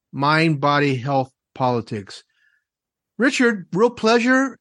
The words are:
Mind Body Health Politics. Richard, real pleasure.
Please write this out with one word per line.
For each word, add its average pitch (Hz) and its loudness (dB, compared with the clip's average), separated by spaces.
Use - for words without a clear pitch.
Mind 151 0
Body 143 0
Health 131 -4
Politics. 117 -6
Richard, 233 0
real 226 2
pleasure. 240 0